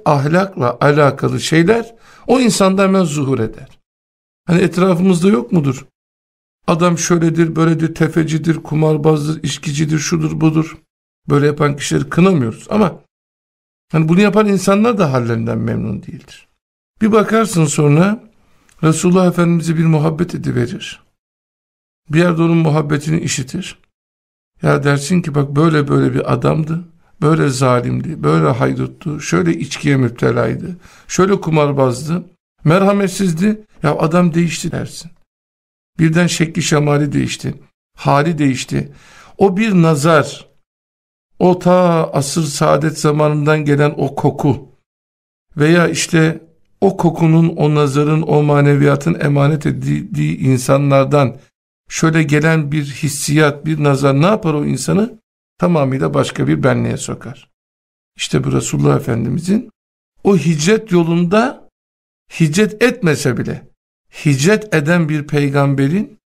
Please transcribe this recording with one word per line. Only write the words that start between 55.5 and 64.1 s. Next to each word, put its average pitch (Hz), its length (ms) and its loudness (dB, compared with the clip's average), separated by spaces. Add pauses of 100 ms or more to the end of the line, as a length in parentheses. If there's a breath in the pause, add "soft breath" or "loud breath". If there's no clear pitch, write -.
Tamamıyla 147 560 0
başka 135 320 -2
bir 147 160 0
benliğe 120 340 0
sokar. - 540 -14 (640)
İşte - 280 -2
bu 135 80 -4
Resulullah - 440 0
Efendimizin 156 720 -4 (540)
o 196 120 4
hicret 170 560 0
yolunda 175 760 0 (720)
hicret 202 420 0
etmese 156 540 -2
bile, - 300 -8 (580)